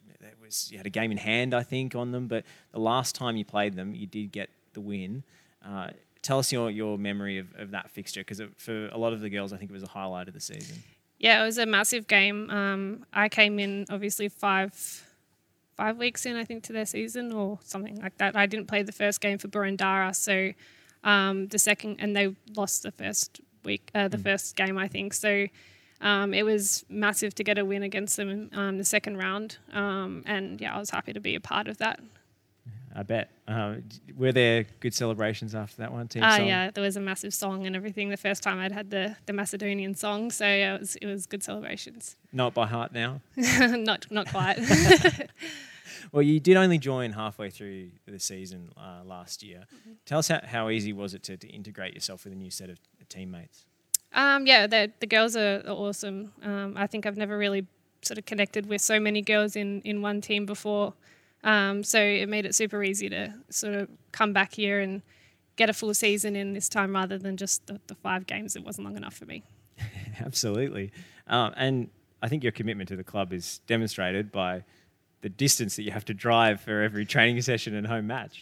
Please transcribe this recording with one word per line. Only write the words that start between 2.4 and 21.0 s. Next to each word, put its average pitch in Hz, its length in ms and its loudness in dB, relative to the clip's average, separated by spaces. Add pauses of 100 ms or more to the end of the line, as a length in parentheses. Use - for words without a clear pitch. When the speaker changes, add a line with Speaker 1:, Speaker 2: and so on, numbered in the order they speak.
Speaker 1:
the - 60 -6
last 120 360 2
time 120 220 -4
you 104 80 -2
played 104 300 0
them, 95 200 -8
you 107 100 -10
did 101 260 -8
get 101 200 -10 (220)
the 107 80 -12
win. 101 420 -6 (420)
Uh, 95 240 -8 (320)
tell 135 160 0
us 135 140 0
your, 117 180 0
your 107 300 -4
memory 101 400 -4
of, 92 80 -10 (100)
of 101 140 -12
that - 180 -8
fixture, - 340 -10
'cause 101 160 -12
it, 104 180 -12
for 110 320 -8
a - 80 -10
lot 113 160 0
of 110 80 -8
the 107 100 -6
girls, 98 200 -4
I 101 60 -12
think 101 140 -12
it - 20 -18
was 95 100 -14
a 95 40 -10
highlight 92 400 -8
of 92 80 -16
the - 40 -16
season. - 440 -12 (340)
Speaker 2:
Yeah, 220 240 6
it 220 40 2
was 220 120 -2
a 240 80 2
massive 220 420 2
game. 202 440 4
Um, 196 600 -2
I 208 180 4
came 208 280 6
in 196 320 -4
obviously 202 400 -4
five, 190 420 0 (1040)
five 220 220 -2
weeks 240 280 -4
in, 240 100 -4
I 233 80 -4
think, 226 220 -10
to 226 80 -12
their 220 120 -4
season 226 460 -6
or 208 320 -2
something 208 380 -8
like 185 160 -10
that. 202 180 2
I 202 100 6
didn't 202 220 -2
play 208 160 2
the 202 80 -8
first 208 300 0
game 202 160 0
for 202 100 -8
Boroondara, 190 680 0
so, 190 380 2 (500)